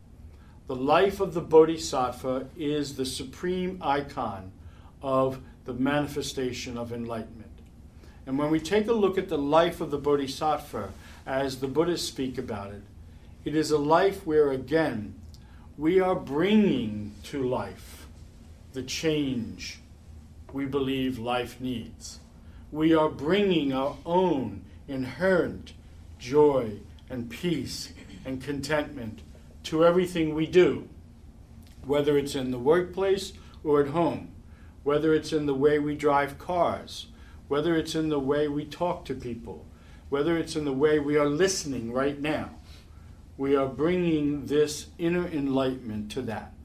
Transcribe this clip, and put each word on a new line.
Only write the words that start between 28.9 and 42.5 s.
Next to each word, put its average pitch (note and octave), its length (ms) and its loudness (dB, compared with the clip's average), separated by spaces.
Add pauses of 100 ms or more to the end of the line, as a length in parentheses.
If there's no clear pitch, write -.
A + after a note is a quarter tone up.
to D#3+ 220 2
everything F3 480 4
we D#3 140 0
do, D#3 400 4 (1000)
whether C#3+ 320 4
it's C#3+ 180 0
in B2+ 160 -2
the B2 80 -4
workplace F3+ 760 2 (300)
or D3 180 4
at C#3 80 2
home, C#3+ 420 0 (520)
whether D3+ 300 2
it's D#3 200 0
in D3 120 0
the C#3 100 0
way D3 240 4
we D3 160 -2
drive C#3+ 420 2
cars, C#3 720 -2 (400)
whether D3+ 280 2
it's D#3+ 200 -2
in D#3+ 140 0
the D3 100 2
way D3 280 2
we D3 180 -4
talk - 400 -4
to C3+ 80 -6
people, A2 520 -10 (440)
whether D3+ 280 2
it's D#3+ 180 -4
in D3+ 100 -2
the C#3 80 -2
way D3+ 260 4
we D3 180 2
are D3 120 4
listening D3 640 0
right C#3+ 280 0
now. D3 300 -4 (880)